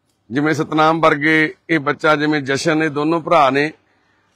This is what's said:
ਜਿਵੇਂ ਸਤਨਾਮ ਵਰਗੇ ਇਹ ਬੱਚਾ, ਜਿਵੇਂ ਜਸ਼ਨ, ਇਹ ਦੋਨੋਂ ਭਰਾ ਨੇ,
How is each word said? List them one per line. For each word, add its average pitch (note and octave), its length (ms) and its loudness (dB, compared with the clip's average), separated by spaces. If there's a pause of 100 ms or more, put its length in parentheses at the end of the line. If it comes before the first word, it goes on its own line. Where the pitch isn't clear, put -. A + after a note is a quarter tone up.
(300)
ਜਿਵੇਂ D3 240 0
ਸਤਨਾਮ D#3 480 0
ਵਰਗੇ D#3 520 0 (160)
ਇਹ E3 100 0
ਬੱਚਾ, D3 360 0
ਜਿਵੇਂ D3+ 260 -2
ਜਸ਼ਨ, C#3 420 -2
ਇਹ D#3+ 60 0
ਦੋਨੋਂ D3+ 320 -2
ਭਰਾ D#3 280 2
ਨੇ, C#3+ 220 0 (640)